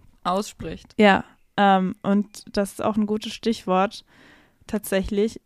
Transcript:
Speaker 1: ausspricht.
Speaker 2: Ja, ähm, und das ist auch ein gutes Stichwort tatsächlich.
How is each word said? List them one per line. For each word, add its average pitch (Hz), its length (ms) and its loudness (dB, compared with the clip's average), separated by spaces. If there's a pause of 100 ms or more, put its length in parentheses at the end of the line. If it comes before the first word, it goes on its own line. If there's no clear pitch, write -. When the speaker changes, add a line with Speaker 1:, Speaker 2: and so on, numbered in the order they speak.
(240)
Speaker 1:
ausspricht. 180 720 -6
Speaker 2:
Ja, 196 260 6 (320)
ähm, 190 460 2
und 202 440 -2 (100)
das 202 180 -2
ist - 100 -12
auch 214 140 0
ein 214 80 0
gutes 214 260 -6
Stichwort 202 760 -2 (600)
tatsächlich. 202 800 -2